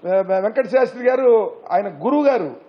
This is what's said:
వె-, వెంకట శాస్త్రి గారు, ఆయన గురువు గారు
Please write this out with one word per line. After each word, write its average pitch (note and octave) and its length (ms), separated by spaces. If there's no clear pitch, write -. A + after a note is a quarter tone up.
వె-, F#3+ 380
వెంకట A3+ 240
శాస్త్రి B3 420
గారు, B3 440
ఆయన G3 160
గురువు A#3 360
గారు A3 260